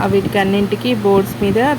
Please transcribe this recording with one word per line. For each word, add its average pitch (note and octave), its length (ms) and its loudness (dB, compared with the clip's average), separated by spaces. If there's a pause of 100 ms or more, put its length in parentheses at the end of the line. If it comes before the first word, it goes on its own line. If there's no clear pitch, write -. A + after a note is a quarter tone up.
ఆ - 40 0
వీటికన్నింటికి G3+ 880 0
బోర్డ్స్ G3 480 0
మీద A3+ 360 0